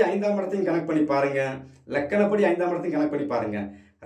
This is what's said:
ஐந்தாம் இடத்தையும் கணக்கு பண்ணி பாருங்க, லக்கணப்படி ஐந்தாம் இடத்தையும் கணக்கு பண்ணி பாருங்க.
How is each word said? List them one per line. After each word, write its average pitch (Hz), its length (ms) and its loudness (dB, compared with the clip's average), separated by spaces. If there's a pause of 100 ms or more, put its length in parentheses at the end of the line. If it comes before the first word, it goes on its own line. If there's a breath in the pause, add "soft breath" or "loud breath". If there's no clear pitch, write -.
ஐந்தாம் 202 340 0
இடத்தையும் 185 300 -2
கணக்கு 165 200 0
பண்ணி 151 220 2
பாருங்க, 139 300 2 (540 loud breath)
லக்கணப்படி 208 520 2
ஐந்தாம் 175 260 2
இடத்தையும் 160 240 -2
கணக்கு - 160 0
பண்ணி 143 200 -2
பாருங்க. 107 260 -2 (460 loud breath)